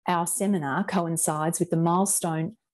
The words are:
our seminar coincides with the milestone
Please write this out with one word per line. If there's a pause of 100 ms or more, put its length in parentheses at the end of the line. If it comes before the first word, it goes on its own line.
our
seminar
coincides
with
the
milestone (180)